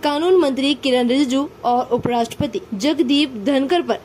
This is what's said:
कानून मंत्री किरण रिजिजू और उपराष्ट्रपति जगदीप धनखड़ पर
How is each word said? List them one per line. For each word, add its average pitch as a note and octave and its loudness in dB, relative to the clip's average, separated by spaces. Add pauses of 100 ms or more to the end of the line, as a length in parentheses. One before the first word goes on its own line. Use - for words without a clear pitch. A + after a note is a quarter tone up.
कानून D4+ 2
मंत्री C#4 2
किरण B3 0
रिजिजू C4+ 0 (140)
और B3 0
उपराष्ट्रपति A#3+ -2 (120)
जगदीप C4+ 0
धनखड़ C#4 0
पर A#3+ -4